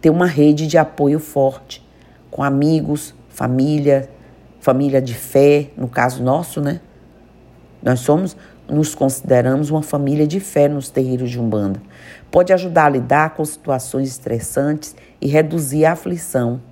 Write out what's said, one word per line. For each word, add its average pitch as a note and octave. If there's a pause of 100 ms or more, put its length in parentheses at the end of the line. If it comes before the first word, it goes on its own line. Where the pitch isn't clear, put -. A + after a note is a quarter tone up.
Ter D#3+
uma F3
rede D3+
de D#3+
apoio D3+
forte, - (440)
com -
amigos, D3 (140)
família, C3+ (520)
família C3+
de B2
fé, C#3+
no B2+
caso B2+
nosso, D3+
né? D3 (1000)
Nós B2
somos, E3 (320)
nos D3+
consideramos C3+
uma D#3
família D3
de D#3+
fé D3
nos C#3+
terreiros B2+
de A#2+
Umbanda. G#2+ (480)
Pode F3+
ajudar F3
a D3
lidar C#3+
com D#3
situações C3+
estressantes C#3 (260)
e -
reduzir D3+
a D#3+
aflição. B2+